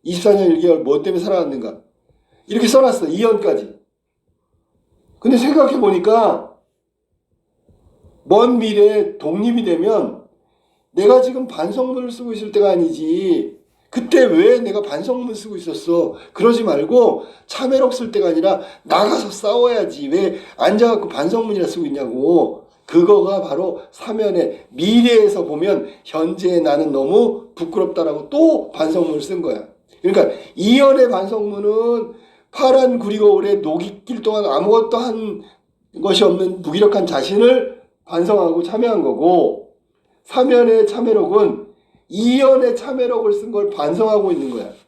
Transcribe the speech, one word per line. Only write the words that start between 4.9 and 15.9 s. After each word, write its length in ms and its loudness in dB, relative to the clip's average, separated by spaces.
근데 180 2
생각해 420 2
보니까 760 0
먼 360 4
미래에 580 2
독립이 460 -2
되면 600 -2
내가 300 4
지금 260 -4
반성문을 640 -6
쓰고 220 -12
있을 180 -10
때가 200 2
아니지. 840 -2
"그때 340 2
왜 360 4
내가 220 -4
반성문 520 -6
쓰고 240 -14
있었어?" 560 -2